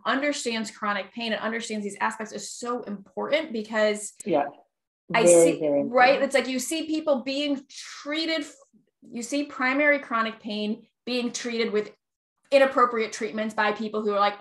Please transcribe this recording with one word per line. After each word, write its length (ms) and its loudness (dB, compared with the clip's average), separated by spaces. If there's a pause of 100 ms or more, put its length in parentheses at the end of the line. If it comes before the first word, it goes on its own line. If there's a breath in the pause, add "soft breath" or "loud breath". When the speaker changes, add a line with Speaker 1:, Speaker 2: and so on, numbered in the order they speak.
Speaker 1:
understands 640 -2
chronic 420 -4
pain, 200 -4
and 80 -4
understands 420 -4
these 160 -8
aspects 320 -4
is 200 -12
so 320 -6
important, 680 -4
because 600 -2 (100)
Speaker 2:
Yeah. 220 2 (680)
Speaker 1:
I 100 4
Speaker 2:
Very, 40 8
Speaker 1:
see, 320 8
Speaker 2:
very 120 0
Speaker 1:
right? 100 4
Speaker 2:
important. 420 4
Speaker 1:
It's 100 0
like 140 2
you 100 -4
see 300 -4
people 340 0
being 480 -4
treated, 720 -6 (600)
you 180 -12
see 220 -4
primary 560 2
chronic 400 -4
pain 480 -6 (180)
being 260 -2
treated 400 -4
with 200 -2 (600)
inappropriate 600 4
treatments 400 -4
by 180 0
people 300 -4
who 120 0
are 60 2
like, 220 2